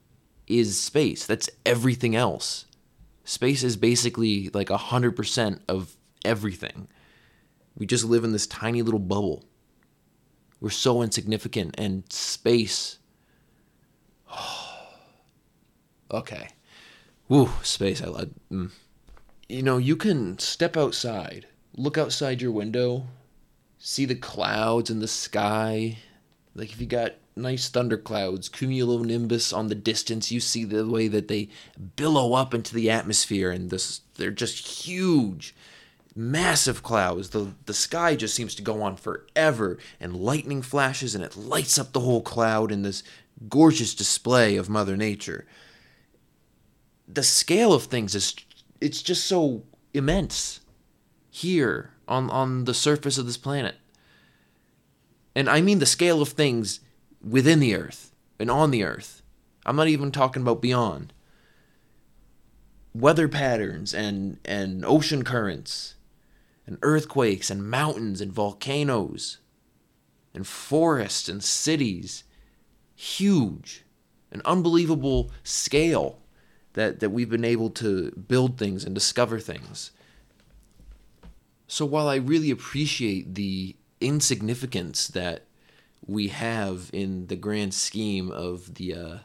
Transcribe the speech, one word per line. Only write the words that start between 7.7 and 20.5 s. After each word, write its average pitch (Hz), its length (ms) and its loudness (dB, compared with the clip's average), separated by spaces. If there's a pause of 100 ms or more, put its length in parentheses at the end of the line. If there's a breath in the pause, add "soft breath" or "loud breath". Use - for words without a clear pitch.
We 110 80 -4
just 113 200 2
live 117 180 6
in 117 80 0
this 104 160 0
tiny 117 340 -2
little 110 180 2
bubble. 95 460 -2 (1120)
We're 104 120 -6
so 120 300 2
insignificant, 104 760 -2
and 95 340 -4
space. - 920 0
<sighs> - 1300 -20 (1700 loud breath)
Okay. 110 360 -8 (800 loud breath)
Woo, 131 240 6 (100)
space, - 400 -2
I 85 60 -8
love, 87 240 -8 (200)
mm. 92 200 -4 (760 soft breath)
You 127 140 -6
know, 131 160 4
you 131 180 2
can 131 440 0
step 170 360 -2